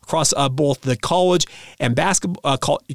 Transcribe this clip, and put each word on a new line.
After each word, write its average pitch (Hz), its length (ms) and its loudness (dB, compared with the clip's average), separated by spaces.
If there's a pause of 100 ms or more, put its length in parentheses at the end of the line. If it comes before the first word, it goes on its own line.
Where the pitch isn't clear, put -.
across, - 340 0
uh, 139 120 0
both 139 340 0
the 127 140 0
college 180 500 2 (320)
and 120 160 0
basketball, 175 500 0
uh, 135 120 2
col-, 147 240 -2 (140)